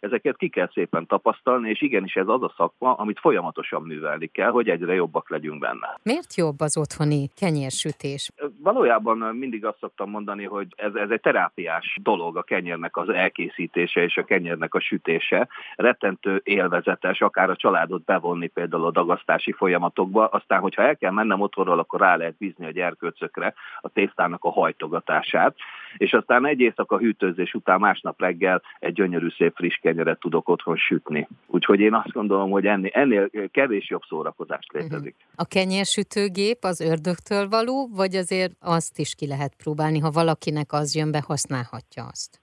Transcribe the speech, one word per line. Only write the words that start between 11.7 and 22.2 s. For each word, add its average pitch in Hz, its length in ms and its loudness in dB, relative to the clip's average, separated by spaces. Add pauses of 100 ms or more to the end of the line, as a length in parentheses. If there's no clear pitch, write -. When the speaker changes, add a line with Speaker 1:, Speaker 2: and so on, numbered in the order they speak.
Speaker 1:
dolog, 87 340 0
a 87 60 -4
kenyérnek 87 540 -4
az 87 120 -4
elkészítése 87 920 0
és 87 140 0
a 90 80 0
kenyérnek 85 500 -2
a 92 60 2
sütése. 87 680 0 (280)
Rettentő 98 680 0
élvezetes, 92 760 0
akár 95 300 4
a 90 60 0
családot 87 480 0
bevonni 87 420 0
például 85 400 -2
a 82 40 0
dagasztási 87 600 0
folyamatokba. 95 760 2
Aztán, - 340 2
hogyha 98 220 0
el 143 140 2
kell 92 160 -2
mennem 104 280 2
otthonról, 95 380 0
akkor 85 220 -2
rá 90 160 6
lehet 82 220 -4